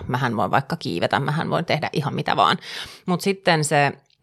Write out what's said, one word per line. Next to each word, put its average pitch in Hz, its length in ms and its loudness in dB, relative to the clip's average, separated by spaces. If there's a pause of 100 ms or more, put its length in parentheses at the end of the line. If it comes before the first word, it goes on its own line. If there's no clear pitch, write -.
mähän 123 300 -2
voin 98 140 0
vaikka 139 260 0
kiivetä, 95 440 0
mähän 151 300 -2
voin 160 140 0
tehdä - 280 -2
ihan 139 220 -2
mitä - 220 0
vaan. 101 220 4 (480)
Mut 175 140 0
sitten 190 440 2
se 143 280 2 (300)